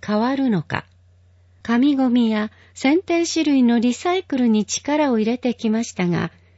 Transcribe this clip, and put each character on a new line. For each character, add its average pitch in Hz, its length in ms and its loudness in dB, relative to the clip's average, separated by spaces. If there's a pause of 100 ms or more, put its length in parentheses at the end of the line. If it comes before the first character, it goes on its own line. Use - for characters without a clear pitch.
変 214 140 0
わ 254 160 0
る 269 140 0
の 175 140 0
か。 - 220 -6 (760)
紙 254 340 2
ゴ 262 140 2
ミ 233 200 2
や 214 220 -2 (220)
剪 302 280 2
定 339 240 -2
紙 320 200 -2
類 277 180 2
の 233 160 2
リ 240 140 0
サ 359 220 -2
イ 381 80 -2
ク 277 140 -6
ル 247 120 2
に 214 160 2
力 294 480 -2
を 226 40 0
入 214 60 0
れ 233 140 -2
て 240 160 -4
き - 160 -4
ま 220 140 -2
し - 100 -12
た 180 140 -2
が、 170 240 -2 (260)